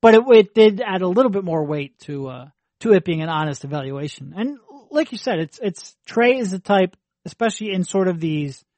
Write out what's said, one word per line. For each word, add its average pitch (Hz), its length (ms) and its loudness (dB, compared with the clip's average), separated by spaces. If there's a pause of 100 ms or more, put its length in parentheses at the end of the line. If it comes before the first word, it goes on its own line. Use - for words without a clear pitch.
But 226 140 6
it, 226 140 8
it 220 260 6
did 214 260 4
add 190 220 -4
a 180 60 -2
little 226 220 2
bit 196 140 -4
more 160 200 -4
weight 143 360 -8
to, 139 280 -12
uh, 127 200 -16 (320)
to 226 120 4
it 185 120 6
being 165 180 -4
an 160 60 -6
honest 156 360 -4
evaluation. 139 720 -10
And 254 220 -6 (320)
like 302 220 -4
you 220 60 -12
said, 214 200 -4
it's, 156 240 -8
it's, - 340 -10 (100)
Trey 247 320 2
is 202 140 -4
the 190 60 -6
type, 190 380 0 (280)
especially 214 480 -6
in 185 120 -2
sort 190 240 0
of 170 120 -4
these 151 440 -6 (140)